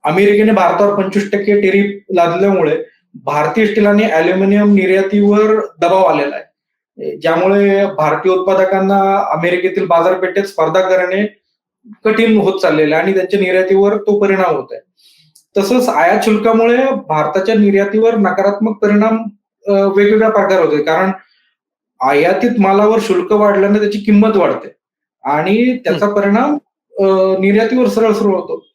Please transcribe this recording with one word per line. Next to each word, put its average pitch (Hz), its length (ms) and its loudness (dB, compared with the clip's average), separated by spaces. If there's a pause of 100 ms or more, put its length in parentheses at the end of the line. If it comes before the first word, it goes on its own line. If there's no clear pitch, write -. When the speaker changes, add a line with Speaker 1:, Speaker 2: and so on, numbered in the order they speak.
Speaker 1:
अमेरिकेने 208 480 2
भारतावर 196 420 2
पंचवीस 196 360 -4
टक्के 202 300 0
टेरिफ 202 420 0 (120)
लादल्यामुळे 175 680 0 (420)
भारतीय 151 420 -2
स्टील 202 200 0
आणि 208 160 2
ॲल्युमिनियम 196 720 2
निर्यातीवर 202 920 2 (140)
दबाव 185 220 2
आलेला 147 340 0
आहे, - 80 -14 (720)
ज्यामुळे 196 720 0
भारतीय 156 460 -2
उत्पादकांना 190 840 0 (220)
अमेरिकेतील 180 480 -2
बाजारपेठेत 180 580 0
स्पर्धा 160 360 -2
करणे 185 640 -2 (600)
कठीण 220 320 2
होत 190 240 0
चाललेलं 156 340 0
आहे 165 100 -2
आणि 190 100 -2
त्यांच्या 190 260 -2
निर्यातीवर 190 560 0
तो 208 240 -2
परिणाम 190 360 0
होत 131 140 -8
आहे. - 100 -14 (760)
तसंच 247 320 0
आयात 175 360 0
शुल्कामुळे 226 520 2 (320)
भारताच्या 190 460 -2
निर्यातीवर 208 600 2
नकारात्मक 202 640 -2
परिणाम, 214 440 0 (440)
अ, 202 40 -4
वेगवेगळ्या 202 600 2
प्रकारे 190 320 0
होतोय, 147 200 0
कारण 170 280 -2 (880)
आयातीत 160 580 0
मालावर 208 420 2
शुल्क 185 320 -2
वाढल्याने 202 460 2
त्याची 208 200 -2
किंमत 208 380 2
वाढते - 320 -2 (560)
आणि 202 520 0
त्याचा 170 300 -2
Speaker 2:
हम्म. 202 140 -2
Speaker 1:
परिणाम, 226 340 0 (440)
अ, 196 60 0 (360)
निर्यातीवर 220 460 0
सरळ 220 260 0
सरळ 202 220 0
होतो 165 400 -8